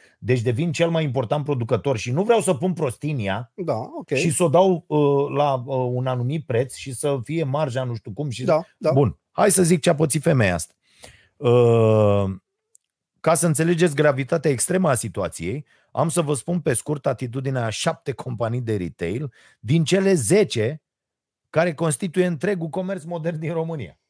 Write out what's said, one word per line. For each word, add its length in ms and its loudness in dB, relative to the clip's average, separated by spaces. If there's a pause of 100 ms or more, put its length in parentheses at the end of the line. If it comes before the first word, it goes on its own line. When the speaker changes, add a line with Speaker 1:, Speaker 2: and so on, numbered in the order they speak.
(200)
Speaker 1:
deci 220 0
devin 300 0
cel 180 0
mai 140 0
important 400 -2
producător”, 540 -2
și 140 -6
nu 120 0
vreau 160 4
să 140 2
pun 200 -2
prostii 380 -4
în 80 -4
ea 360 -4
Speaker 2:
Da, 220 -4
ok. 360 -10
Speaker 1:
și 180 0
să 120 0
o 60 4
dau, 380 4
uh, 480 2
la, 180 2
uh, 400 -2
un 140 -4
anumit 380 -4
preț 300 -2
și 180 -12
să 300 -2
fie 200 -4
marja 400 -4
nu 120 -6
știu 160 -12
cum 180 -6
și 140 -8
Speaker 2:
Da, 180 2 (160)
da. 140 0
Speaker 1:
Bun, 280 4 (120)
hai 200 2
să 120 4
zic 180 4
ce 80 2
a 60 4
pățit 260 0
femeia 320 4
asta. 200 -6 (640)
Uh, 1000 4 (840)
ca 140 2
să 120 2
înțelegeți 500 2
gravitatea 560 2
extremă 380 0
a 60 4
situației, 720 -6 (260)
am 180 0
să 120 0
vă 120 -2
spun 260 -4
pe 140 0
scurt 320 -4
atitudinea 600 -4
a 40 -4
șapte 420 -4
companii 500 -6
de 140 -2
retail 580 -6 (260)
din 240 2
cele 300 2
zece 640 2 (720)
care 240 0
constituie 520 0
întregul 420 -2
comerț 360 -8
modern 360 -6
din 140 -6
România. 460 -6 (100)